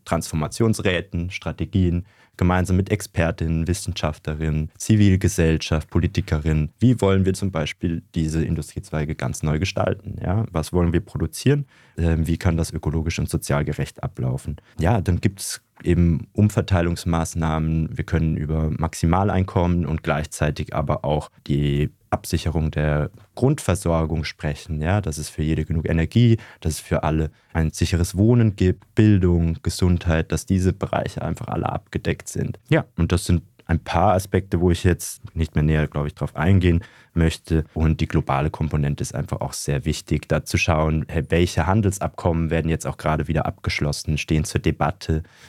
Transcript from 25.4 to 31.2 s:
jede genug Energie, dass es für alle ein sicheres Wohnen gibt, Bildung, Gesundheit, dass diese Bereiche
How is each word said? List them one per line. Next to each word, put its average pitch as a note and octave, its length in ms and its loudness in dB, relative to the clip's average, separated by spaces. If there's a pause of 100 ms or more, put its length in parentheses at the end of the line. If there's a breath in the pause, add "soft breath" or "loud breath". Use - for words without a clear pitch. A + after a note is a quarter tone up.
jede D#2 220 0
genug D#2 240 -4
Energie, G#2+ 480 4 (240 loud breath)
dass D#2+ 140 -4
es - 40 -10
für - 240 -2
alle D#2 260 0 (220 soft breath)
ein D#2+ 200 0
sicheres F2 440 0
Wohnen A2 400 4
gibt, - 400 0
Bildung, F2 680 4
Gesundheit, E2+ 680 0
dass - 140 -4
diese F#2 260 2
Bereiche - 500 -4